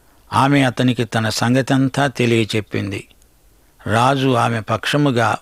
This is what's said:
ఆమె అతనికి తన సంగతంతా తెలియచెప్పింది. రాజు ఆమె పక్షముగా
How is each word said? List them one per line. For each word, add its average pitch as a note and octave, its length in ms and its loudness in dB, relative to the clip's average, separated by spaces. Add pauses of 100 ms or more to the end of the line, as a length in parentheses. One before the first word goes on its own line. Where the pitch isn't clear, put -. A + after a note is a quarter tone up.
(340)
ఆమె C#3 280 2
అతనికి B2 440 0
తన A2 240 -2
సంగతంతా C3 800 0
తెలియచెప్పింది. A2 1000 -2 (800)
రాజు C3 460 2
ఆమె A#2 260 0
పక్షముగా A#2 840 0